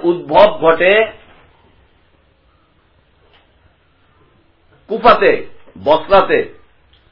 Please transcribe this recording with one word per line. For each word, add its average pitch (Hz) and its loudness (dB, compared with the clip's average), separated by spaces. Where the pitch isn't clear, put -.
উদ্ভব 170 0
ঘটে 175 2
কুফাতে, 202 0
বসরাতে, 156 0